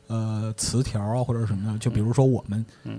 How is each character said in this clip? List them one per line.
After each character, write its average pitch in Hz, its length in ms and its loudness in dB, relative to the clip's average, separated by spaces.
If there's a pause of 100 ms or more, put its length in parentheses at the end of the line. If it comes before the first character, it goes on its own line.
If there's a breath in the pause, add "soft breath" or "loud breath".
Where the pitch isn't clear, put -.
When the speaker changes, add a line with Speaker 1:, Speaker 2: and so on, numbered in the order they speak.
Speaker 1:
呃， 110 460 -2
词 - 280 0
条 - 200 -2
啊 113 200 0
或 120 120 0
者 113 100 0
什 101 100 0
么 98 120 -2
样， 107 120 -2
就 117 120 0
比 113 100 2
如 113 140 2
说 135 100 6
我 131 240 4
们， 107 160 -2 (200 loud breath)
Speaker 2:
嗯。 110 140 -10